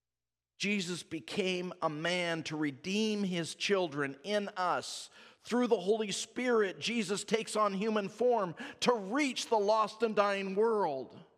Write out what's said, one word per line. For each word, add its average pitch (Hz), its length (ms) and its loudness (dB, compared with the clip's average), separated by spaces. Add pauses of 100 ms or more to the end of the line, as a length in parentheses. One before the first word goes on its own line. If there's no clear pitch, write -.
(580)
Jesus 185 440 -2
became 180 800 -4
a 160 80 0
man 165 540 -2
to 156 120 -6
redeem 196 680 -2
his 175 320 -2
children 147 680 0
in 202 320 -2
us. 165 540 -2 (340)
Through 240 220 2
the 220 100 4
Holy 202 360 0
Spirit, 220 680 0
Jesus 202 440 -2
takes 220 320 -2
on 208 180 4
human 208 360 0
form 220 440 2 (280)
to 254 120 4
reach 240 560 -2
the 226 80 4
lost 214 460 2
and 220 120 0
dying 196 380 2
world. 190 640 0 (200)